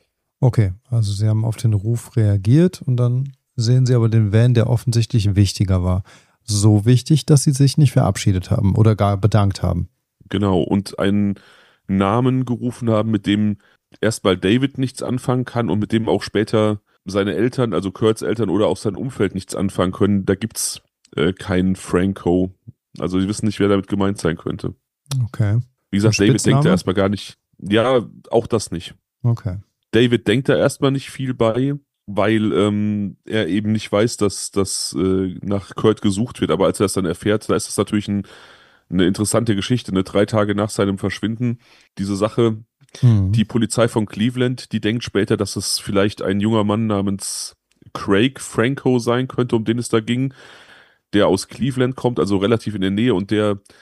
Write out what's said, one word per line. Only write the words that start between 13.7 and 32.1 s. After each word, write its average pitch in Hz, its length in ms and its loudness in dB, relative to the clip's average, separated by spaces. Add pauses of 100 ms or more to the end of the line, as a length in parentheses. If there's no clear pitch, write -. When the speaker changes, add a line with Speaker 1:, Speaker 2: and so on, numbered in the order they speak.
Speaker 2:
erstmal 101 340 0
David 120 440 0
nichts 131 240 -4
anfangen 127 420 -2
kann 117 240 -4
und 90 80 0
mit 104 140 -2
dem 113 180 0
auch 92 140 0
später 107 580 0 (240)
seine 98 300 -2
Eltern, 120 380 0
also 92 180 -2
Kurts 110 320 0
Eltern 107 260 -2
oder 98 160 2
auch 82 120 0
sein 104 180 -6
Umfeld 107 400 -4
nichts - 180 -8
anfangen 90 380 -2
können. 98 340 0
Da 98 80 0
gibt's, - 480 -6 (340)
äh, 87 180 0
keinen 92 420 -2
Franco. 92 800 0 (420)
Also 90 220 -2
die 95 80 0
wissen 104 180 -4
nicht, 104 140 -4
wer 101 100 4
damit 98 180 0
gemeint 98 300 -2
sein 82 200 -2
könnte. - 360 -8 (520)
Speaker 1:
Okay. 107 340 0 (320)
Speaker 2:
Wie 98 60 0
gesagt, 101 220 2
Speaker 1:
Ein 101 80 4
Speaker 2:
David 107 180 2
denkt - 0 -
da 107 60 4
Speaker 1:
Spitzname? 143 180 2
Speaker 2:
erstmal 95 260 0
gar 98 140 2
nicht, - 280 -8 (220)
ja, 113 420 2 (300)
auch 113 160 0
das - 240 -4
nicht. - 240 -10 (260)
Speaker 1:
Okay. 113 360 -2 (340)
Speaker 2:
David 120 360 2
denkt 123 220 0
da 113 80 2
erstmal 135 320 0
nicht 135 220 -4
viel 127 240 -6
bei, 120 400 0 (320)
weil, 104 440 0